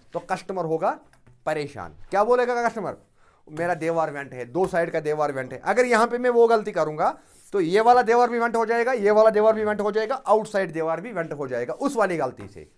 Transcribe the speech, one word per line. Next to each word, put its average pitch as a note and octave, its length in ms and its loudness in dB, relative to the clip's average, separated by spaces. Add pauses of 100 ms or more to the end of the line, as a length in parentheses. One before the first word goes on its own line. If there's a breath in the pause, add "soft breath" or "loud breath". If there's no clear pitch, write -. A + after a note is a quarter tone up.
(120 soft breath)
तो E3 60 -6
कस्टमर F#3 460 -6
होगा E3 360 -2 (460)
परेशान। C#3 500 -6 (140)
क्या G3+ 140 2
बोलेगा A#3+ 440 2
कस्टमर? G#3 280 -8 (540 soft breath)
"मेरा E3+ 240 -2
दीवार D#3+ 360 -2
वेंट C#3+ 220 -10
है, B2 120 -10
दो B2 220 -2
साइड E3+ 240 -2
का D#3+ 100 -2
दीवार D3+ 320 -2
वेंट C3 200 -6
है।" B2+ 60 -10
अगर G#3 260 2
यहाँ A#3 220 4
पे A#3+ 120 -2
मैं B3 120 0
वो A#3 180 6
गलती G#3+ 240 2
करूँगा, D#3+ 460 -2 (340 loud breath)
तो G3+ 80 0
ये F3 200 2
वाला A#3+ 220 6
दीवार A#3 280 4
भी A#3+ 80 -2
वेंट A#3 180 -2
हो A3+ 100 0
जाएगा, A#3 260 0
ये G#3 180 2
वाला A3 200 6
दीवार G#3+ 240 4
भी G#3+ 100 -4
वेंट G#3 160 -2
हो G#3 120 -2
जाएगा, A3 220 -2
आउटसाइड G3 580 0
दीवार D#3+ 280 -4
भी A#3 120 -12
वेंट D#3+ 200 -6
हो C#3 160 -8
जाएगा B2 240 -4
उस A#3 240 -4
वाली F#3+ 200 0
गलती B2 320 -6
से। D#2 300 -20